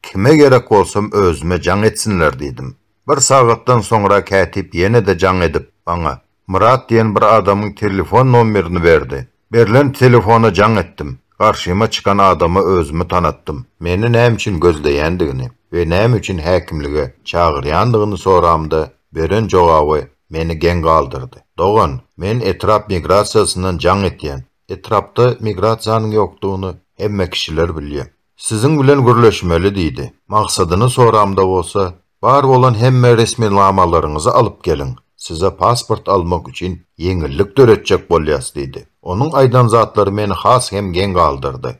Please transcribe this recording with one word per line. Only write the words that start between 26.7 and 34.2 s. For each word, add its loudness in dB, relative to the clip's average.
heme -4
kişiler -4
bilýär. -10
Siziň -4
bilen 2
gürleşmeli 2
diýdi. -6
Maksadyny 0
soram-da 2
bolsa, -2
bar 2
bolan 4
heme 4
resminamalaryňyzy 0